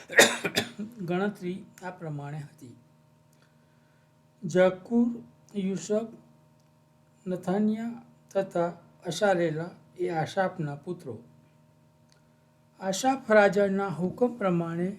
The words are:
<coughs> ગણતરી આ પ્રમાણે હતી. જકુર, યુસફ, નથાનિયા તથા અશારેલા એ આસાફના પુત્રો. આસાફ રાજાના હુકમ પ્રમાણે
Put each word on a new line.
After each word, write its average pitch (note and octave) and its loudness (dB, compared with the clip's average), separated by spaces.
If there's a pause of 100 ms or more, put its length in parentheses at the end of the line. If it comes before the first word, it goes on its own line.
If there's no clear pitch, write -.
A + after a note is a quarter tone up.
(320)
<coughs> - -6
ગણતરી F#3+ -2 (240)
આ F3+ -10
પ્રમાણે D3+ -10
હતી. C3+ -16 (1700)
જકુર, F#3 4 (460)
યુસફ, G3+ -4 (1040)
નથાનિયા G#3+ -2 (260)
તથા F3+ -2 (340)
અશારેલા E3+ 0 (280)
એ F3+ -2
આસાફના E3 -2
પુત્રો. C#3+ -10 (1700)
આસાફ G#3+ 0
રાજાના G3 6
હુકમ F#3 -2
પ્રમાણે F3 0 (100)